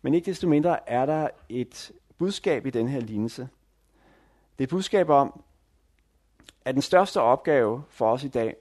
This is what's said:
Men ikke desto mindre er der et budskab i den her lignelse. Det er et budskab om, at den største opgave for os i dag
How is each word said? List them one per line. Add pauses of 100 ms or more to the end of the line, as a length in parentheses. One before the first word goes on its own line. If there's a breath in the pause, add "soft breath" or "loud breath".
Men
ikke
desto
mindre
er
der (200)
et (260)
budskab
i
den
her
lignelse. (1080 soft breath)
Det
er
et
budskab
om, (1200)
at
den
største
opgave
for
os
i
dag